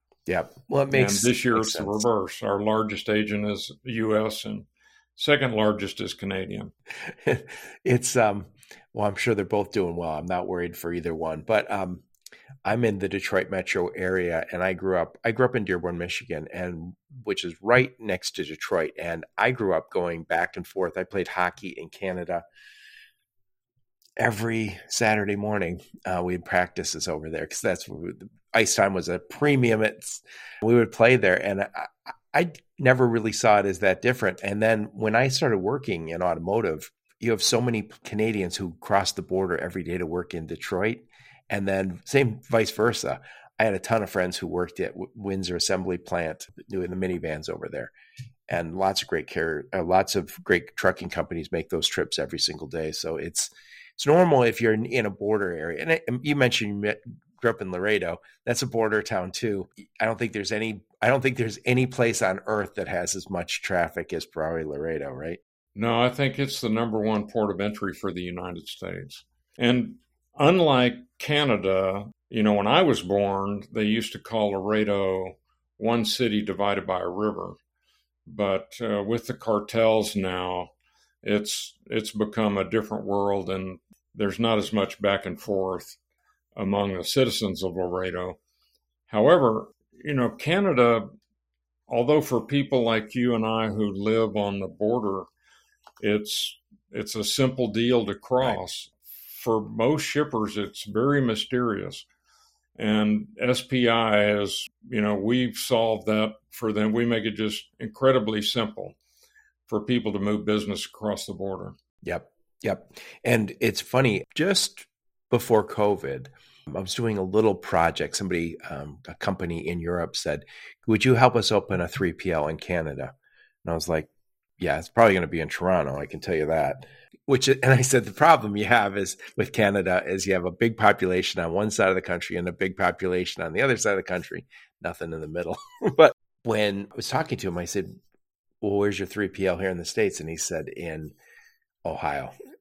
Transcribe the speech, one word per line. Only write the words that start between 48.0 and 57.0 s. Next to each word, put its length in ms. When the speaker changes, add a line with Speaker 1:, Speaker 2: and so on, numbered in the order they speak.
Speaker 1:
And 280
lots 240
of 60
great 200
care-, 460
uh, 100
lots 320
of 280
great 320
trucking 340
companies 420
make 180
those 180
trips 320
every 200
single 280
day. 240
So 260
it's, 320
it's 120
normal 360
if 160
you're 140
in, 120
in 200
a 60
border 440
area. 260
And, 100
it, 160
and 160
you 120
mentioned 360
you 60
met, 240